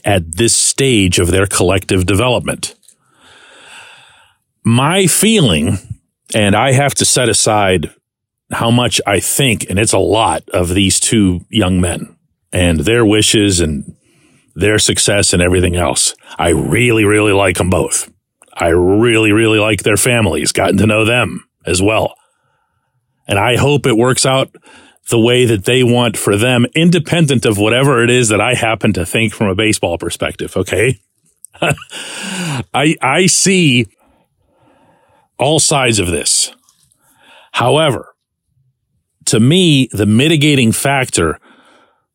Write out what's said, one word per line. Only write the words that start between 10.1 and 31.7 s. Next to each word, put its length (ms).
of 160
these 320
two 480
young 320
men 340
and 260
their 260
wishes 540
and 340
their 240
success 540
and 80
everything 340
else. 400
I 120
really, 520
really 300
like 260
'em 100
both. 400
I 100
really, 640
really 260
like 240
their 140
families, 560
gotten 240
to 100
know 160
them 420
as 160
well. 340
And 100
I 200
hope 280
it 120
works 280
out 240
the 100
way 260
that 200
they 180
want 340
for 200
them, 360
independent 720
of 120
whatever 440
it 80
is 200
that 120
I 140
happen 380
to 120
think 280
from 140
a 80
baseball 420
perspective, 580
okay? 440
<laughs> 320
I, 1400